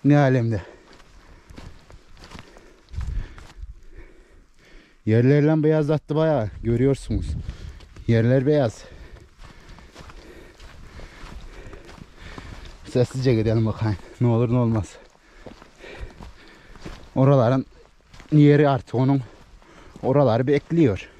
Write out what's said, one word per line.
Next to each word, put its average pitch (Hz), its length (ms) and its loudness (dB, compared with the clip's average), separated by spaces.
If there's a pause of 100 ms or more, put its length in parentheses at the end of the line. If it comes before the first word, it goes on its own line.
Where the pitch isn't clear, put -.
Ne 143 120 6
alemde. 120 440 2 (4000)
Yerler 127 380 4
lan 156 200 2
beyazlattı 151 520 0
bayağı. 147 340 0 (140)
Görüyorsunuz. 117 640 -2 (800)
Yerler 120 380 2
beyaz. 143 380 0 (4000)
Sessizce 127 440 0
gidelim 110 300 0
bakayım. 107 320 -2 (240)
Ne 120 60 2
olur 117 260 2
ne 127 40 2
olmaz. 113 380 -2 (2250)
Oraların 131 500 4 (680)
yeri 147 380 6
artık - 260 -2
onun. 131 260 2 (840)
Oraları 127 440 2
bekliyor. 143 640 2 (100)